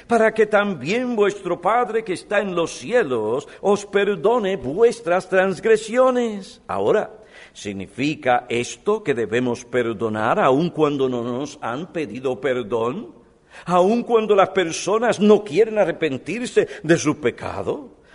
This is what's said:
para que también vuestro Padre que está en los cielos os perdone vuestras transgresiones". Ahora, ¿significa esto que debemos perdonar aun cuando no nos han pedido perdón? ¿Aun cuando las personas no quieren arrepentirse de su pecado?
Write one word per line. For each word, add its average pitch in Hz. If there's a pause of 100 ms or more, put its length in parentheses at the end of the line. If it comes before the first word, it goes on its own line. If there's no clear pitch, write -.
para 220
que 220
también 208
vuestro 202
Padre 220
que 190
está 202
en 190
los 165
cielos 131 (140)
os 196
perdone 196
vuestras 175
transgresiones". 214
Ahora, 104 (420)
¿significa 120
esto 202
que 143
debemos 117
perdonar 113
aun 156
cuando 147
no 120
nos 127
han 139
pedido 127
perdón? 123 (460)
¿Aun 185
cuando 220
las 190
personas 190
no 208
quieren 214
arrepentirse 170 (140)
de 156
su 147
pecado? 113 (180)